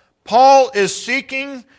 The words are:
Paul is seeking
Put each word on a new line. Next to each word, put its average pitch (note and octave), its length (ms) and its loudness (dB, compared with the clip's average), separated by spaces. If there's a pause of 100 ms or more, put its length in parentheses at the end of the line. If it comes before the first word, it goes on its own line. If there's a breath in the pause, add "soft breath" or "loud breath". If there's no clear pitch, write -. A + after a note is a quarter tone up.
(240)
Paul C4 500 4
is G3 220 -4
seeking C4 680 -10 (140 soft breath)